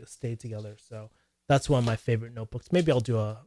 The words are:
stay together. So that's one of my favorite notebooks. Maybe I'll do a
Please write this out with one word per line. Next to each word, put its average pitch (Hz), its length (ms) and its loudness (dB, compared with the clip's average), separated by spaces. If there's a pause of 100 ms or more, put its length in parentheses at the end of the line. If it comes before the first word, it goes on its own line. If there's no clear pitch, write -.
stay 117 300 -8
together. 107 440 -12
So 110 320 -16 (360)
that's 139 220 4
one 131 100 4
of 120 60 2
my 113 100 2
favorite 117 380 -2
notebooks. 117 380 -10
Maybe 175 200 4
I'll 127 80 4
do 113 200 0
a 107 280 -4